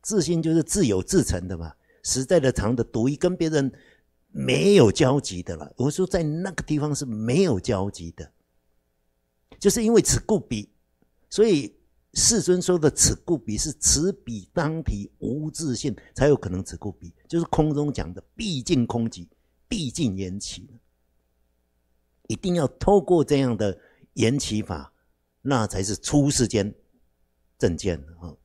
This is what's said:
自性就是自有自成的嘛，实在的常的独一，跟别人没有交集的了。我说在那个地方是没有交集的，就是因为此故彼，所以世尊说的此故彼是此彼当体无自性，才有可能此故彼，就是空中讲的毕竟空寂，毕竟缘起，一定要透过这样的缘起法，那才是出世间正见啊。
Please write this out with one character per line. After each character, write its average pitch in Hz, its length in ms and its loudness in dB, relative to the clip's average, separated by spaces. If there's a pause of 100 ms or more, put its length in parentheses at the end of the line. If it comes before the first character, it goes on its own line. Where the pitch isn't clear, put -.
自 208 200 0
性 165 200 0
就 160 120 0
是 165 80 4
自 196 240 0
有 95 160 2
自 170 220 2
成 90 240 -4
的 87 100 -8
嘛， 80 140 -12 (320)
实 131 220 -4
在 180 120 4
的 131 140 4
常 113 240 0
的 117 80 -2
独 117 240 0
一， 147 80 0
跟 180 200 0
别 165 140 -2
人 139 220 0 (580)
没 139 460 2
有 117 160 8
交 135 280 2
集 90 220 -8
的 87 140 -8
了。 80 220 -14
我 131 120 0
说 185 160 -2
在 180 160 -2
那 165 300 -4
个 - 100 -10
地 151 160 -2
方 147 160 -2
是 139 120 -6
没 120 380 0
有 135 140 2
交 98 320 -2
集 85 220 -12
的， - 180 -18 (1300)
就 202 120 2
是 240 140 0
因 220 80 2
为 214 100 6
此 - 180 0
故 214 180 0
彼， 110 320 -6 (600)
所 220 180 4
以 147 260 2 (400)
世 - 280 2
尊 180 200 2
说 180 160 2
的 151 140 4
此 - 320 2
故 175 140 0
彼 107 200 -6
是 156 140 -4
此 165 400 0
彼 110 420 -12
当 151 300 -4
体 104 260 -6 (100)
无 151 300 -6
自 143 240 -4
性， 117 220 -4 (180)
才 139 140 2
有 143 80 6
可 101 140 -8
能 90 140 -4
此 - 120 -12
故 101 160 -10
彼， 87 200 -18 (180)
就 170 100 -2
是 170 60 -2
空 156 280 2
中 147 180 -2
讲 87 220 -8
的 92 80 -14 (140)
毕 180 260 -6
竟 120 240 2
空 117 240 -2
寂， 87 160 -14 (440)
毕 170 200 -4
竟 107 280 -2
缘 95 200 -6
起， - 320 -14 (1600)
一 113 80 -4
定 180 200 -2
要 147 120 0
透 196 340 2
过 170 220 4
这 143 160 2
样 123 160 0
的 98 200 -2 (400)
缘 117 220 2
起 107 240 -4
法， 78 300 -10 (500)
那 127 240 0
才 98 160 -6
是 98 140 -4
出 143 340 0
世 131 160 2
间 104 300 -2 (840)
正 87 180 0
见 82 220 -4 (220)
啊。 82 260 -14